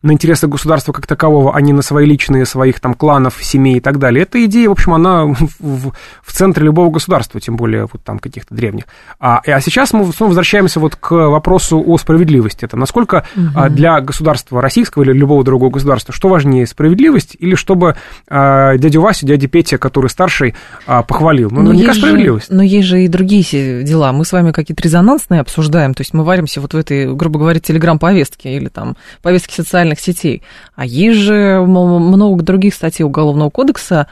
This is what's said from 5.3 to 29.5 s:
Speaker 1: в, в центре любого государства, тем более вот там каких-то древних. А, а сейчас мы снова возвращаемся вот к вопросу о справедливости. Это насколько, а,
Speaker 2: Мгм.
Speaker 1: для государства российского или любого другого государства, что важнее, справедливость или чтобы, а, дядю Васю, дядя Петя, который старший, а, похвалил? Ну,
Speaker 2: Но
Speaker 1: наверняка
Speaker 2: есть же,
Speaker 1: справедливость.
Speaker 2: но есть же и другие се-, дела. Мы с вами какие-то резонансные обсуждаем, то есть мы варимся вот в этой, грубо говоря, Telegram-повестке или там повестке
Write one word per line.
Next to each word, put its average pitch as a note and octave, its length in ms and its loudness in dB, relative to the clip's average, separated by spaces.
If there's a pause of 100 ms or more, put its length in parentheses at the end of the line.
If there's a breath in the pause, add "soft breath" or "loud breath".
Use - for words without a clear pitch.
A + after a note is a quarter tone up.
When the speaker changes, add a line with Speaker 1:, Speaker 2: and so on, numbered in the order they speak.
Speaker 1:
в, C3+ 340 -8 (300 loud breath)
в - 100 -18
центре F3+ 320 2
любого D#3+ 260 2
государства, D#3 480 -4
тем A#2 160 -8
более A2 280 -4
вот - 200 -14
там G#2 160 -10
каких-то - 340 -16
древних. A2 300 -6 (380 loud breath)
А, A#2+ 240 2
а C#3+ 160 0
сейчас B3+ 320 0
мы G3+ 180 0
снова G#3+ 200 0
возвращаемся F3+ 500 0
вот D#3 160 -2
к - 140 -8
вопросу D#3+ 760 2
о E3+ 100 2
справедливости. D#3 680 0
Это A2+ 100 -14
насколько, D#3+ 500 -2 (300 loud breath)
а, C#3 120 2
Speaker 2:
Мгм. D3 80 0
Speaker 1:
для D3+ 260 2
государства C3+ 600 -4
российского D3 440 0
или C3+ 80 2
любого C#3 300 2
другого C3 260 2
государства, C3+ 440 -2
что - 160 0
важнее, C#3 360 2
справедливость F#3 760 0
или F3+ 160 -2
чтобы, F3 400 0 (320 loud breath)
а, C3+ 500 2
дядю D3+ 240 2
Васю, F#3+ 260 0
дядя C#3 200 2
Петя, E3 300 0
который C3 320 -2
старший, C#3+ 460 -2 (320 loud breath)
а, B2 160 0
похвалил? C#3 480 0
Ну, A#2+ 100 -4
Speaker 2:
Но - 80 4
Speaker 1:
наверняка A3 220 4
Speaker 2:
есть A3 100 0
же, C#4+ 60 2
Speaker 1:
справедливость. E3+ 420 0
Speaker 2:
но F#3+ 140 2
есть G3 240 2
же F3+ 160 2
и F#3 40 2
другие F#3 360 2
се-, C3 400 -4
дела. D3 300 0
Мы D3 120 0
с - 60 -8
вами F3 200 2
какие-то D#3+ 300 -6
резонансные F3 600 2
обсуждаем, D3+ 520 0
то - 80 -8
есть - 120 -8
мы D#3+ 100 0
варимся E3 360 -2
вот C#3+ 140 -8
в D#3+ 40 -2
этой, C#3 360 -4
грубо D3+ 260 -4
говоря, E3 200 0
Telegram-повестке D#3+ 960 0
или C3+ 120 -8
там - 300 -10 (240 loud breath)
повестке F3+ 340 0